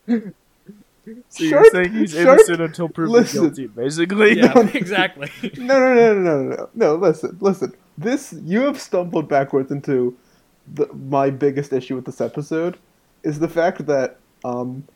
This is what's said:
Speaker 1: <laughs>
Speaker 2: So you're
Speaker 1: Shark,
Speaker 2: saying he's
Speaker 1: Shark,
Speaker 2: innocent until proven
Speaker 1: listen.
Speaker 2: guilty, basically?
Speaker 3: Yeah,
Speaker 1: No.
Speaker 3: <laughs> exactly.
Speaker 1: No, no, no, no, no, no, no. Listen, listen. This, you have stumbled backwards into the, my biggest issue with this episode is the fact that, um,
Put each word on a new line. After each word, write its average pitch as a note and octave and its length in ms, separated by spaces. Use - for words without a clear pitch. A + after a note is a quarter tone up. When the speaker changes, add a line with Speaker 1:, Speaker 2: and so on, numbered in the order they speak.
Speaker 1:
<laughs> G#3+ 280
Speaker 2:
So - 140
you're D#4 180
Speaker 1:
Shark, A4 100
Speaker 2:
saying F3+ 220
he's G#3 180
Speaker 1:
Shark, F3 260
Speaker 2:
innocent F3 220
until E3 300
proven E3+ 240
Speaker 1:
listen. G#3 300
Speaker 2:
guilty, C#3+ 220
basically? E3+ 720
Speaker 3:
Yeah, A3+ 180
Speaker 1:
No. B3+ 60
Speaker 3:
<laughs> G#3+ 140
exactly. F#3 560
Speaker 1:
No, C4 240
no, B3+ 140
no, A#3 200
no, G3 60
no, C3 140
no, - 180
no. F3 220
Listen, E3+ 440
listen. F#3+ 320
This, A#3 380
you F#3 180
have C#4 160
stumbled F3 480
backwards C#3 460
into B2+ 460
the, C#3+ 180
my C#3 380
biggest C#3 420
issue C3 240
with C3 80
this - 160
episode D#3+ 560
is D3 160
the E3 100
fact E3+ 380
that, C3+ 320
um, B2+ 400